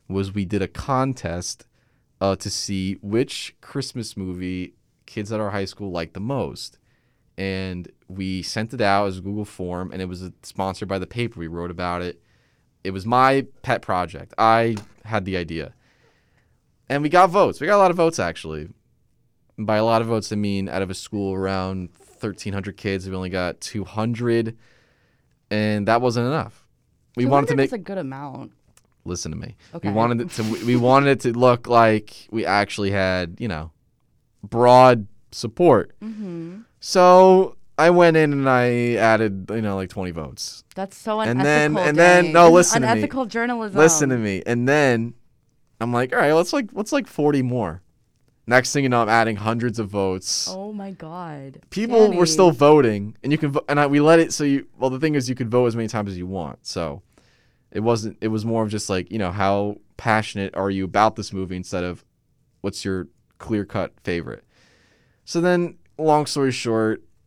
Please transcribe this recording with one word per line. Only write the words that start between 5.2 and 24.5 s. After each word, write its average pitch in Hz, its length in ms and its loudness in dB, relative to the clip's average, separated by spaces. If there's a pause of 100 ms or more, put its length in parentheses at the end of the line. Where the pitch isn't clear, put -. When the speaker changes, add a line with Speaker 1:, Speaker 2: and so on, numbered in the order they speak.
Speaker 1:
at 107 80 -4
our 101 120 -4
high 101 140 -4
school 98 260 -12
liked 85 220 -8
the 87 60 -12
most. 107 580 -8 (600)
And 95 520 -8 (200)
we 95 340 -6
sent 110 300 -8
it 120 80 -6
out 101 260 2
as 95 120 -6
a - 20 -12
Google 101 240 -8
form, 90 480 -10
and 92 80 -10
it 92 80 -6
was, 90 120 -12
uh, 92 80 -14 (140)
sponsored 95 460 -8
by 98 100 -4
the 92 80 -8
paper. 117 320 -8
We 82 80 -10
wrote 85 240 -10
about 87 300 -6
it. 90 200 -10 (600)
It 95 80 -6
was 95 140 -10
my 131 420 2 (140)
pet 123 200 -2
project. 87 560 -6
I 113 380 2 (300)
had 107 180 -6
the 92 140 -6
idea. 80 360 -8 (1160)
And 139 120 -2
we 151 60 -2
got 180 220 6
votes. 165 320 2
We 151 60 -4
got 202 100 4
a 202 80 6
lot 175 60 4
of 170 60 -4
votes, 165 220 0
actually. 80 480 -6 (880)
By 107 200 -2
a 110 80 2
lot 113 160 2
of 113 60 -4
votes, 110 240 -4
I 107 40 -4
mean 101 340 -2
out 92 120 -4
of 92 80 -4
a 95 60 -10
school 98 380 -6
around 95 600 -6
thirteen - 600 -10
hundred 98 240 -8
kids, 95 300 -6
we 95 80 -8
only 92 140 -6
got 90 320 -4
two 101 220 -8
hundred, 117 760 -2 (920)